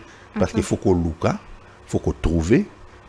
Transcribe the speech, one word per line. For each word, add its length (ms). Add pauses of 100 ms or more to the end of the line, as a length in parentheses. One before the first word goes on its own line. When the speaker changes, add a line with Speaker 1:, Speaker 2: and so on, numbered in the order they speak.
(380)
Speaker 1:
parce 140
qu'il 80
Speaker 2:
Mhm. 60
Speaker 1:
faut 120
ko 160
luka, 460 (480)
faut 120
ko 220
trouver, 440 (440)